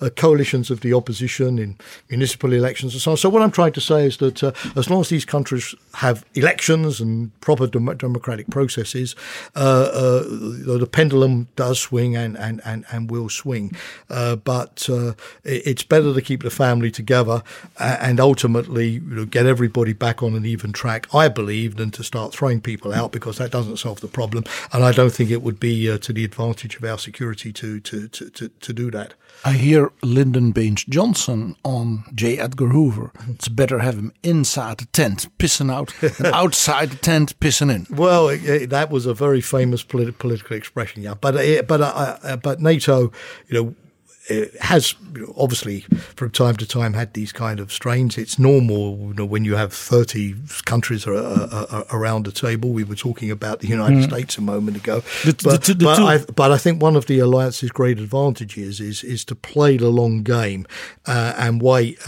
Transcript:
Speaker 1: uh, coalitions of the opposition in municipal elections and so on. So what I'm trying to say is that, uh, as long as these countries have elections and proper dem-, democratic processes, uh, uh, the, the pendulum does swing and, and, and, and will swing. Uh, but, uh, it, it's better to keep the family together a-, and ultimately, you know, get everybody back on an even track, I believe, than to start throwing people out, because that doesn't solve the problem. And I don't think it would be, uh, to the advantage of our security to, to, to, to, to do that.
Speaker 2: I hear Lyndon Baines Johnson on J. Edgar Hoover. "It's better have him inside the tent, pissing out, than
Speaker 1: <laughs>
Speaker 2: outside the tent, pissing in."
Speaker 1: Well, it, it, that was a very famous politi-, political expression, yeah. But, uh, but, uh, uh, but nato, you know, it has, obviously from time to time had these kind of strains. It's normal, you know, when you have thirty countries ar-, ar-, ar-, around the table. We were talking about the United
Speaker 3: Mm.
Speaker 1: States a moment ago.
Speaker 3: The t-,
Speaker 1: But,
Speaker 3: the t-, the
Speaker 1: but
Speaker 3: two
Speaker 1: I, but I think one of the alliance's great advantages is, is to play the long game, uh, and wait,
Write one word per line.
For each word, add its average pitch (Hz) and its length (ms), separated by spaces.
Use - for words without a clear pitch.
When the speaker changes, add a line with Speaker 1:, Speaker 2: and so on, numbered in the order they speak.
Speaker 1:
uh, 135 100
coalitions 143 600
of 120 100
the 120 120
opposition 123 680
in 101 180
municipal 127 440
elections 123 420
and 131 80
so 160 100
on. 156 40
So 190 120
what 220 140
I'm 214 80
trying 170 220
to 143 80
say 151 260
is 127 100
that, 131 260
uh, 139 100
as 127 120
long 185 120
as 170 80
these 160 160
countries 131 500
have 123 300
elections 156 640
and 113 300
proper 131 260
dem-, 123 300
democratic 120 540
processes, 127 640
uh, - 40
uh, 131 640
the, 120 580
the 123 60
pendulum 131 680
does 127 220
swing 123 380
and, 113 220
and, 110 260
and, 110 260
and 113 200
will 117 180
swing. 107 440
Uh, 120 280
but, - 540
uh, 120 220
it, 131 220
it's 131 160
better 151 320
to 131 80
keep 131 200
the 117 80
family 120 400
together 117 520
a-, 120 240
and 123 180
ultimately, 120 680
you 117 120
know, 123 240
get 120 220
everybody 120 460
back 113 300
on 113 120
an 107 120
even 110 260
track, 113 420
I 151 140
believe, 110 480
than 110 160
to - 120
start 110 280
throwing 123 280
people 104 320
out, 113 200
because 110 260
that 123 120
doesn't 113 280
solve 107 220
the 107 80
problem. 113 360
And 123 120
I 127 80
don't 123 200
think 113 180
it 117 120
would 117 180
be, 113 300
uh, 107 80
to - 140
the 110 120
advantage 113 520
of 113 80
our 110 140
security 110 540
to, 107 280
to, 107 280
to, - 220
to, 113 180
to - 240
do 120 180
that. 104 240
Speaker 2:
I 135 80
hear 143 400
Lyndon 123 500
Baines 107 320
Johnson 127 800
on 117 420
J. 117 240
Edgar 131 300
Hoover. 123 440
"It's 117 200
better 127 320
have 123 140
him 104 180
inside 139 560
the 120 80
tent, 113 420
pissing 139 320
out, 135 300
than 160 340
Speaker 1:
<laughs> - 0
Speaker 2:
outside 156 560
the 135 60
tent, 156 420
pissing 143 320
in." 95 240
Speaker 1:
Well, 170 360
it, 147 140
it, 143 260
that 147 200
was 131 140
a 123 100
very 135 280
famous 127 420
politi-, 120 340
political 117 380
expression, 107 460
yeah. 101 180
But, 139 160
uh, 143 260
but, 147 200
uh, 143 400
uh, 135 140
but 135 240
nato, 139 520
you 117 140
know, 117 120
it - 320
has, - 360
obviously 117 460
from 120 140
time 120 260
to 107 100
time 117 280
had 110 200
these 107 160
kind 110 300
of 101 100
strains. 123 480
It's 113 220
normal, 110 580
you 104 160
know, 101 100
when 107 200
you 104 100
have 104 180
thirty 107 600
countries 117 420
ar-, 101 80
ar-, 107 560
ar-, 107 220
around 110 340
the 98 60
table. 117 380
We 113 120
were 104 140
talking 113 340
about 107 300
the 101 80
United 113 300
Speaker 3:
Mm. 135 100
Speaker 1:
States 120 280
a - 40
moment 104 380
ago. 110 260
Speaker 3:
The 156 80
t-, - 160
Speaker 1:
But, - 20
Speaker 3:
the 139 80
t-, - 160
the 175 100
Speaker 1:
but 156 120
Speaker 3:
two 214 100
Speaker 1:
I, 156 120
but 139 160
I 143 80
think 165 240
one 156 140
of 135 100
the 135 140
alliance's 127 500
great 123 300
advantages 107 800
is, 104 240
is 123 220
to 117 100
play 147 400
the 120 140
long 117 340
game, 104 420
uh, 120 320
and 117 240
wait, 123 340